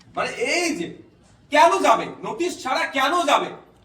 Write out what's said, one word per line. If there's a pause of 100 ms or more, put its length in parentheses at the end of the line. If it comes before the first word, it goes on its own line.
(160)
মানে
এই
যে (640)
কেন
যাবে? (180)
নোটিশ
ছাড়া
কেন
যাবে? (400)